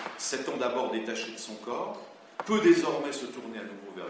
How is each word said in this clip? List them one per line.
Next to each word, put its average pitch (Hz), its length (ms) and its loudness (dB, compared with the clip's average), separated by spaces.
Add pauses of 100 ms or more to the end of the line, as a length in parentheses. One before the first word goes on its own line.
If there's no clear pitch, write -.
(180)
s'étant 135 400 -2
d'abord 123 340 2
détaché 110 400 -2
de 110 60 -10
son 107 180 -6
corps, 123 460 -6 (440)
peut 214 160 4
désormais 151 520 6
se 127 120 -4
tourner 113 340 -8
à 98 40 -8
nouveau 101 320 -12
vers 87 140 -8